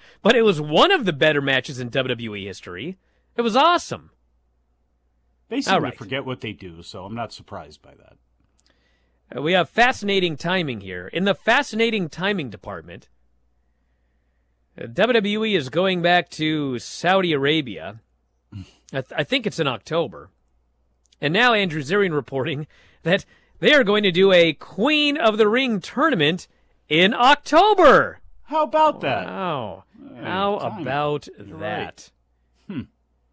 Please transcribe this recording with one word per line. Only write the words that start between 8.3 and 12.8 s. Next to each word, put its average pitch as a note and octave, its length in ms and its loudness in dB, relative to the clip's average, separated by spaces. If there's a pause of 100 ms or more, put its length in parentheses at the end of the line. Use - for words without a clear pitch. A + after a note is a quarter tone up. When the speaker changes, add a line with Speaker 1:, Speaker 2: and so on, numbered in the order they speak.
Speaker 1:
Uh, - 80 -8
we D#3+ 100 -2
have F3+ 180 2
fascinating G3 680 2
timing E3 440 -4
here. F#2 280 -10
In F3 160 -4
the G3 100 2
fascinating A3+ 760 0
timing F3 420 -4
department, F2+ 580 -14 (1700)